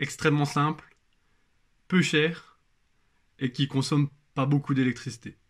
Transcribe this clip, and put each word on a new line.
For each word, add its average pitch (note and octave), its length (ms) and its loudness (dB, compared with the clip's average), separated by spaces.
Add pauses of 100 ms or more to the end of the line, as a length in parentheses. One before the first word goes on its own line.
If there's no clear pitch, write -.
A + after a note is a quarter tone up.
extrêmement D3 440 0
simple, D3 520 -4 (920)
peu F3+ 160 4
cher D#3 560 0 (800)
et C3 140 -4
qui C#3 160 -2
consomme C#3 400 0 (260)
pas C3+ 100 -2
beaucoup C#3+ 300 0
d'électricité. B2+ 600 -4 (140)